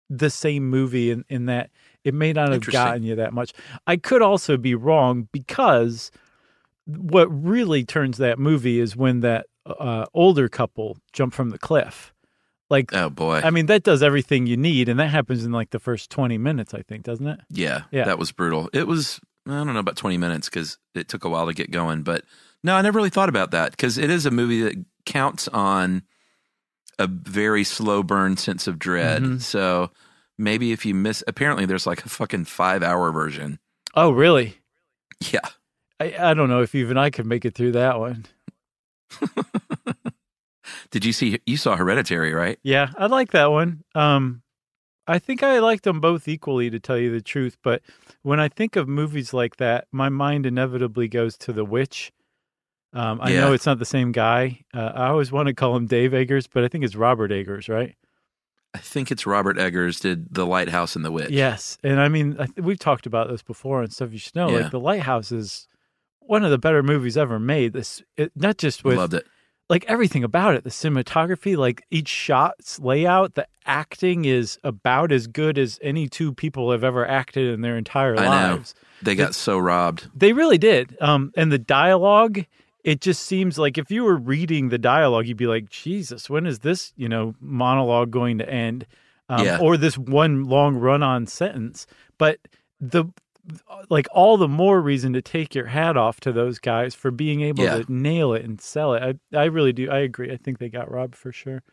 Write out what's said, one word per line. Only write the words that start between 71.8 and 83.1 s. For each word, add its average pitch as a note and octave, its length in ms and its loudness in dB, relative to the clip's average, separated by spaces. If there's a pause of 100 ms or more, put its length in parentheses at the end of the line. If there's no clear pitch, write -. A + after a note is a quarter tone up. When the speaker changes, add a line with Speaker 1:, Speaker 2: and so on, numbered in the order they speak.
Speaker 1:
each D#3+ 180 -2
shot's - 720 0
layout, F3 540 2
the - 120 -4 (180)
acting D#3+ 600 -2
is B2+ 400 0
about C3 480 0
as B2 140 2
good D3+ 320 -2
as B2 240 -2
any D3 260 -4
two D#3 260 -4
people C3 380 -4
have A#2 120 0
ever B2 220 0
acted C3 460 -2
in A2 100 -6
their A#2+ 140 -4
entire B2 420 -2
Speaker 2:
I G2 60 2
know. F#2 320 2
Speaker 1:
lives. - 180 -12 (280)
Speaker 2:
They G#2 120 0
got F#2+ 140 2
Speaker 1:
The - 60 -8
Speaker 2:
so G2 240 0
robbed. F2 560 0
Speaker 1:
They G3 180 6
really C#4 260 4
did. D#3 420 4
Um, C#3+ 360 2
and D#3+ 160 2
the C#3+ 60 2
dialogue, F#3+ 840 4 (400)
it D3+ 160 2
just F#3 240 0